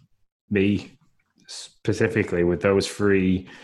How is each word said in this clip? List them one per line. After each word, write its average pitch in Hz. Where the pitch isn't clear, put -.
me 101
specifically 104
with 87
those 98
three, 95